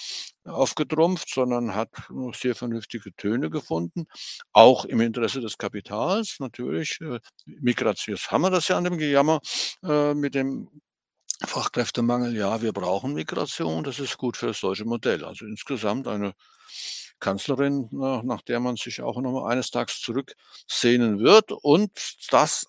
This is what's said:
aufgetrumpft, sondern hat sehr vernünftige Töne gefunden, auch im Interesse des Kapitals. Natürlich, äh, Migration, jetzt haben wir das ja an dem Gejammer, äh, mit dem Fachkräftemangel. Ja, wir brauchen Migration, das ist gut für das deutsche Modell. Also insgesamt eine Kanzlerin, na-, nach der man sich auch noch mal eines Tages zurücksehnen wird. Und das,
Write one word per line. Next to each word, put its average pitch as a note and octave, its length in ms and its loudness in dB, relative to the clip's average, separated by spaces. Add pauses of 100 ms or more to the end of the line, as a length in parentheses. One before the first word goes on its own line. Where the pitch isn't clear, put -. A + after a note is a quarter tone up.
(440)
aufgetrumpft, D#3+ 880 0
sondern A#2+ 400 0
hat A2 160 -2 (440)
sehr B2 200 -2
vernünftige A2+ 640 -8
Töne B2 340 -2
gefunden, E3 560 -4 (460)
auch A#2+ 340 8
im A2+ 160 2
Interesse A#2 400 0
des A2 160 -8
Kapitals. A#2+ 800 -4
Natürlich, C#3 640 -6
äh, C#3+ 180 -8 (280)
Migration, A2 680 0
jetzt - 140 -8
haben B2 140 4
wir F#3 80 2
das F#3 160 2
ja F#3 100 2
an F3 60 0
dem F3 160 -2
Gejammer, D3 420 4 (420)
äh, D3 300 2
mit C#3+ 220 -2
dem C3+ 340 -2 (760)
Fachkräftemangel. A#2+ 920 -2
Ja, G#2+ 240 0
wir A2+ 100 0
brauchen G2 440 -2
Migration, D#3+ 680 -4
das C#3 160 -6
ist C#3 180 -6
gut A#2+ 200 -2
für B2 100 -2
das A2 140 -4
deutsche G2+ 240 -2
Modell. A2+ 400 -2
Also - 200 -12
insgesamt A2 600 -4
eine G2+ 280 -4 (840)
Kanzlerin, C#3 720 0
na-, C3+ 320 -2
nach A#2+ 200 -4
der A#2+ 180 -2
man B2 160 -2
sich - 240 -8
auch A#2+ 180 -4
noch B2+ 140 -2
mal A#2+ 180 -2
eines B2 180 0
Tages - 300 -4
zurücksehnen A#2+ 1200 0
wird. F#3 320 8
Und F3+ 400 4 (380)
das, - 400 4